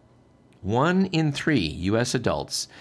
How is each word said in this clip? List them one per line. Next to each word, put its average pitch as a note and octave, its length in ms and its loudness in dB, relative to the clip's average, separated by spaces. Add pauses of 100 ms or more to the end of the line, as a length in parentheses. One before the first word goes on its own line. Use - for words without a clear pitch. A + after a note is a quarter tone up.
(600)
one D#3+ 460 2
in D#3+ 260 0
three C#3 340 0
U E2+ 300 -2
S A#2+ 180 0
adults, F2 540 -4 (120)